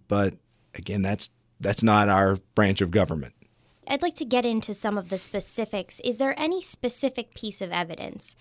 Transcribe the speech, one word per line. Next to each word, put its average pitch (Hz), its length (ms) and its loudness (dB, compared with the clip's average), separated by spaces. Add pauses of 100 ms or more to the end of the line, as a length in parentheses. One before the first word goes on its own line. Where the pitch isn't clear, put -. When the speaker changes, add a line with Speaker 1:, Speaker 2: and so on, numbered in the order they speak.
Speaker 1:
but 101 280 2 (380)
again, 95 280 -4
that's, 98 300 -2 (280)
that's 101 240 0
not 104 240 8
our 98 300 6 (180)
branch 101 240 4
of 90 120 2
government. 80 420 0 (580)
Speaker 2:
I'd 277 120 -2
like 349 120 -2
to 311 100 -6
get 247 200 0
into 220 300 -2
some 208 240 -2
of 180 100 -10
the 190 80 -4
specifics. - 840 -4
Is 240 160 -2
there 269 220 0
any 339 220 -2
specific 247 720 -4
piece - 260 -8
of 180 120 -8
evidence 170 680 -6